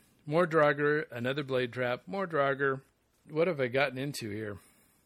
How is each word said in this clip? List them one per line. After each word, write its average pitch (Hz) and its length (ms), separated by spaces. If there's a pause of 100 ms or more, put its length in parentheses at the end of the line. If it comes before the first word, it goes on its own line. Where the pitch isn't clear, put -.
(240)
More 165 220
Draugr, 147 640
another 127 320
blade 127 300
trap, 123 340
more 190 200
Draugr. 139 540 (500)
What 160 180
have 156 120
I 131 60
gotten 127 320
into 131 320
here? 104 280 (480)